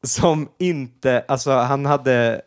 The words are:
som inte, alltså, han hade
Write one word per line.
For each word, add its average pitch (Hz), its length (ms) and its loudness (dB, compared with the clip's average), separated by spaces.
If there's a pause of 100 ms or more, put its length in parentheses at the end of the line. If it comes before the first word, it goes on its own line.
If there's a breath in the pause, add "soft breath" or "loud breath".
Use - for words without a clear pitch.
som 151 440 0 (120)
inte, 131 680 -2
alltså, 135 240 -2
han 135 340 0
hade 127 600 2